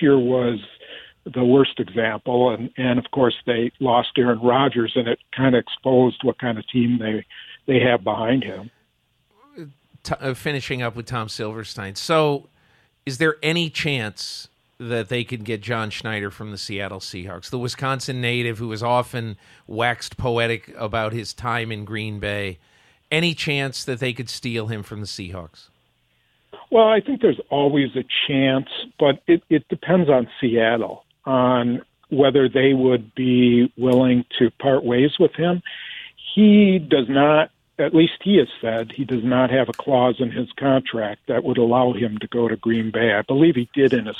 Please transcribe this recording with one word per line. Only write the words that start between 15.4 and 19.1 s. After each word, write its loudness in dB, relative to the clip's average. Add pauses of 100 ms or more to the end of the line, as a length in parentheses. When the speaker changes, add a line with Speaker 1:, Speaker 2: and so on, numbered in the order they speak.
Speaker 2:
get -6
John -6
Schneider -8
from -16
the -14
Seattle -10
Seahawks, -14
the -8
Wisconsin -6
native -4
who -8
has -8
often -2 (320)